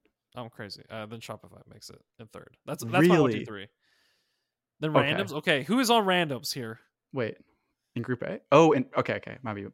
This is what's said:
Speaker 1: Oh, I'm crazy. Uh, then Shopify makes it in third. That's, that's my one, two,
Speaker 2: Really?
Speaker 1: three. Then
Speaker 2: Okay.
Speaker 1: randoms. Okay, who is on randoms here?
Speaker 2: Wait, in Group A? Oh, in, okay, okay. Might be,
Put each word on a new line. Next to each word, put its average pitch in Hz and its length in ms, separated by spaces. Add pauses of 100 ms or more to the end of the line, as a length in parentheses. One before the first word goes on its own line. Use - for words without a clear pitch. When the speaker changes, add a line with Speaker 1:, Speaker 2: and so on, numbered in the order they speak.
(360)
Speaker 1:
Oh, 120 80
I'm 113 60
crazy. 104 400
Uh, 110 160
then 113 140
Shopify 104 420 (100)
makes - 200
it - 100 (180)
in 113 80
third. - 280 (100)
That's, 151 180
that's 113 80
my 131 80
one, 160 300
two, 107 80
Speaker 2:
Really? 110 80
Speaker 1:
three. 104 220 (1120)
Then 151 160
Speaker 2:
Okay. 143 180
Speaker 1:
randoms. - 200
Okay, 147 300
who 202 160
is 233 120
on 226 140
randoms 165 480
here? 113 260 (320)
Speaker 2:
Wait, 123 240 (600)
in 120 60
Group 120 220
A? - 160 (120)
Oh, 156 200
in, 131 140 (120)
okay, 120 180
okay. - 280
Might 110 120
be, 98 180